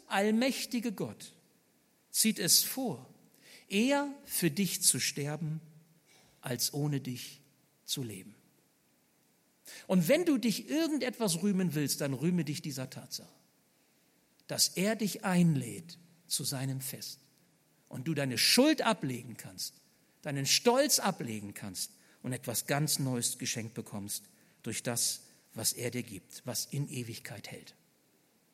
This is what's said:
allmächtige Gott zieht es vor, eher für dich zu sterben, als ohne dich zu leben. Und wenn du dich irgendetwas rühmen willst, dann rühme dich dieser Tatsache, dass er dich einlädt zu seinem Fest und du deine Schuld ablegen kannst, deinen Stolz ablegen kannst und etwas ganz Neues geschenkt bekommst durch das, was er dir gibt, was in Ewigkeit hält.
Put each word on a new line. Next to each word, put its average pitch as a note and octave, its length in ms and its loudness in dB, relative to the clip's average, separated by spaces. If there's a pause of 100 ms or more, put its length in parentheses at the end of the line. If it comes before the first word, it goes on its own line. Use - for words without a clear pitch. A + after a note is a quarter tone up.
allmächtige A3 840 0
Gott C#3+ 420 -8 (800)
zieht - 280 2
es - 240 6
vor, - 440 -4 (600)
eher C#4 420 2 (160)
für - 260 0
dich F#3 300 0
zu - 180 4
sterben, D3+ 640 -4 (800)
als - 320 -2
ohne D3 260 0
dich B2 420 -10 (440)
zu - 180 -4
leben. G#2 320 -12 (1500)
Und F#3 200 4
wenn D#4 180 6
du D4 120 6
dich A3 320 0
irgendetwas B3 720 0
rühmen F#3 340 2
willst, D3 260 0
dann C#3 120 -2
rühme E3 300 2
dich D3 180 -6
dieser C3 280 -8
Tatsache, - 440 -14 (1160)
dass C3+ 220 2
er G3+ 260 2
dich G#3+ 280 -2
einlädt D#3+ 760 2 (280)
zu - 160 -2
seinem C3 380 -4
Fest - 380 -10 (680)
und - 200 -8
du D#3+ 80 0
deine C3+ 220 0
Schuld C#4 440 6
ablegen B2 560 -2
kannst, - 380 -12 (480)
deinen C#3 240 -2
Stolz C4 520 6
ablegen G#2+ 540 -4
kannst - 380 -8 (320)
und B2+ 100 -4
etwas B2 320 -4
ganz D3 340 2
Neues B2+ 380 0
geschenkt A2+ 380 -6
bekommst G2+ 480 -8 (400)
durch - 180 -6
das, - 400 -2 (320)
was G#2+ 200 0
er A#2+ 180 -4
dir B2 120 -4
gibt, - 420 -16
was A#2+ 200 -4
in C#3+ 240 -4
Ewigkeit A2+ 600 -10
hält. - 260 -16 (800)